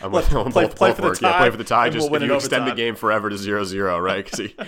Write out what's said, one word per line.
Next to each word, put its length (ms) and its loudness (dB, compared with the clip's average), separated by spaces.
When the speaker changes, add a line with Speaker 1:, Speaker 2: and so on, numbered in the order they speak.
Speaker 1:
I'm 80 -8
Speaker 2:
Play, 100 0
Speaker 1:
with, 140 4
I'm 180 0
Speaker 2:
play, 140 4
Speaker 1:
both, 100 -6
Speaker 2:
play 140 4
Speaker 1:
both 60 0
Speaker 2:
for 60 -8
the 60 2
Speaker 1:
for 60 0
it. 80 -8
Yeah, 100 4
Speaker 2:
tie, 60 2
Speaker 1:
play 120 6
for 60 -2
the 80 -8
tie. 220 2
Speaker 2:
and 80 0
Speaker 1:
Just 100 0
Speaker 2:
we'll 80 -2
win 100 0
Speaker 1:
if 40 -2
Speaker 2:
in 60 0
Speaker 1:
you 40 4
extend 260 0
the 100 -2
Speaker 2:
overtime. 40 -10
Speaker 1:
game 200 -2
forever 340 0
to 80 -4
zero 260 -2
zero, 340 -2
right? 320 -2
'Cause 100 -8
he, 140 -8